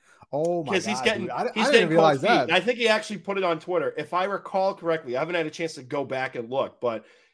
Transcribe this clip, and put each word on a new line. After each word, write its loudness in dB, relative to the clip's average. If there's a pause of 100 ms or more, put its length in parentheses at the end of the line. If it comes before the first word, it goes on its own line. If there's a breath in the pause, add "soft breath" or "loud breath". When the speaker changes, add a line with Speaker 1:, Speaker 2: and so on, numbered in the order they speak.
(320 soft breath)
Speaker 1:
Oh, 0
my -2
Speaker 2:
'Cause 0
he's -2
Speaker 1:
God, -6
Speaker 2:
getting, 0
Speaker 1:
dude. -6
I, -4
Speaker 2:
he's -2
Speaker 1:
I -12
Speaker 2:
getting 2
Speaker 1:
didn't 6
realize 6
Speaker 2:
cold -6
feet. 2
Speaker 1:
that. 4
Speaker 2:
And 0
I 6
think -2
he 2
actually 0
put -4
it 0
on 0
Twitter. -2
If -6
I 0
recall -2
correctly, -2
I 0
haven't -2
had 0
a -6
chance -6
to -14
go -4
back -4
and -8
look, -2
but -2 (300 soft breath)